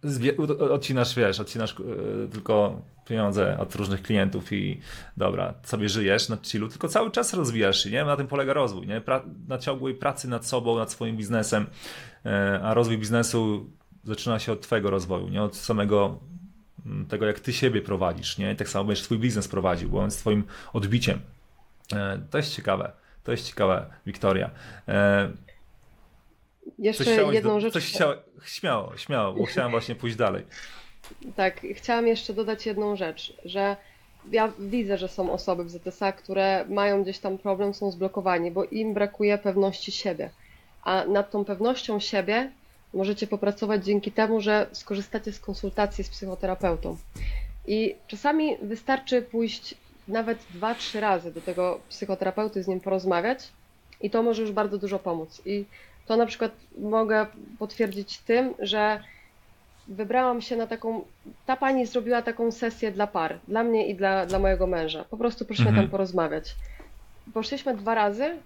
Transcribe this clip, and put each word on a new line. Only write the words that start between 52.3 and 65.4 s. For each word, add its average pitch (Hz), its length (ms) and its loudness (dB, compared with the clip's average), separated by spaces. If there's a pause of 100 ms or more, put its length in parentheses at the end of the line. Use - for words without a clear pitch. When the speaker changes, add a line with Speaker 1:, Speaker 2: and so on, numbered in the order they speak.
Speaker 2:
z 180 60 -2
nim 185 120 -2
porozmawiać 190 680 0 (520)
i 208 100 -2
to 226 120 2
może 226 200 2
już 214 100 -2
bardzo 208 260 0
dużo 196 200 -2
pomóc. 165 480 -6
I 202 180 -2 (420)
to 220 100 2
na 233 100 6
przykład 226 260 -4 (260)
mogę 214 480 2 (320)
potwierdzić 202 600 -4
tym, 247 420 2
że 208 420 0 (840)
wybrałam 240 540 0
się 233 140 -4
na 226 100 -2
taką, 226 380 -6 (420)
ta 262 100 0
pani 262 300 2
zrobiła 233 360 0
taką 233 300 0
sesję 226 400 -2
dla 202 140 0
par, 170 320 -2 (100)
dla 220 160 2
mnie 226 220 4
i 202 80 -2
dla, 190 320 2
dla 190 120 0
mojego 190 280 4
męża. 160 380 -2
Po - 120 -10
prostu 226 280 0